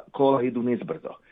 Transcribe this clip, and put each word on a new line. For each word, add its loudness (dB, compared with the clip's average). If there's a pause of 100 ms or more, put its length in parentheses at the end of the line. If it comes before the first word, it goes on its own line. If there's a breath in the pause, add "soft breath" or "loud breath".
(120)
kola 4
idu -2
nizbrdo. -4 (220 soft breath)